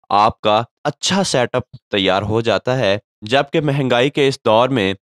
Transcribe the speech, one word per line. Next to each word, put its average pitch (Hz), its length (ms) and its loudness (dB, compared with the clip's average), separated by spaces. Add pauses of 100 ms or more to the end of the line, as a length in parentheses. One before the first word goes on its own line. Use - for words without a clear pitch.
(140)
आपका 107 520 2 (200)
अच्छा 185 400 -4
सेटअप 127 400 -2 (260)
तैयार 98 320 0
हो 107 200 -2
जाता 113 320 -2
है। 104 240 0 (260)
जबकि 143 360 0
महंगाई 139 480 0
के 143 180 0
इस 135 180 -4
दौर 117 260 4
में 98 240 0 (160)